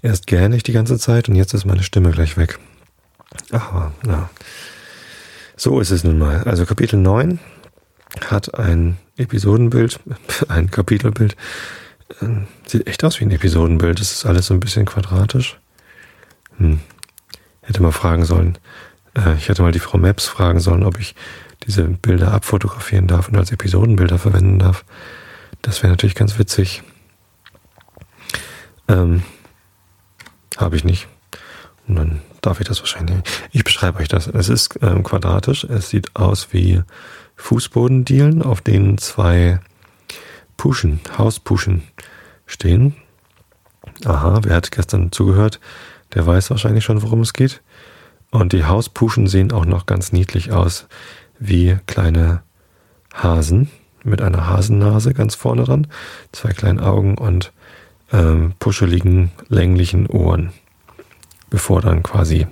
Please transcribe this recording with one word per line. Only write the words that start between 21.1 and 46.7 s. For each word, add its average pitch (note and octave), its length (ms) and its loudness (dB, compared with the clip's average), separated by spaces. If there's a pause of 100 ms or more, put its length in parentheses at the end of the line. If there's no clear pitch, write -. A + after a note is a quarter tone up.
diese G2 180 0
Bilder F2+ 480 0
abfotografieren G2 760 -2
darf F2 220 2
und G#2+ 80 0
als F#2 160 0
Episodenbilder F#2+ 680 2
verwenden F#2+ 400 2
darf. F#2 260 2 (800)
Das - 200 -6
wäre F#2 100 4
natürlich F#2+ 220 0
ganz G#2 240 0
witzig. G2 440 -2 (2000)
Ähm, F2+ 340 2 (1300)
habe E2 200 -2
ich D2+ 80 -2
nicht. F2 240 0 (760)
Und F#2+ 100 -2
dann D#2 240 -2 (200)
darf - 200 -4
ich G2+ 80 -6
das G2+ 120 -6
wahrscheinlich E2+ 360 -6
nicht. F#2 120 -6 (240)
Ich A2 120 0
beschreibe F#2 340 -2
euch D#2+ 100 -4
das. F2+ 200 -2
Es F2+ 200 -2
ist, - 340 -2
ähm, F#2+ 200 2
quadratisch. F#2+ 640 -2
Es G#2+ 260 -6
sieht - 260 -4
aus G2 360 0
wie F2+ 300 2 (540)
Fußbodendielen, C3 1040 2
auf A#2 180 -2
denen G2+ 380 2
zwei F2 600 2 (960)
Puschen, D2+ 440 -2 (160)
Hauspuschen G2+ 680 -2 (640)
stehen. A#2 500 2 (1080)
Aha, F#2 380 2
wer G2+ 140 2
hat - 160 -2
gestern F2 400 -2
zugehört, G2+ 480 2 (540)
der E2 120 0
weiß F2+ 240 2
wahrscheinlich A2 340 0